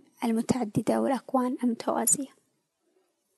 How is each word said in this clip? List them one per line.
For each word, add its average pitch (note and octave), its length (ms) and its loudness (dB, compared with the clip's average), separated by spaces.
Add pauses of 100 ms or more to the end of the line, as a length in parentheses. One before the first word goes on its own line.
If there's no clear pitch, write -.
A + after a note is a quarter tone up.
(240)
المتعددة A3+ 800 0
والأكوان B3+ 600 -2
المتوازية. A#3 680 0 (1080)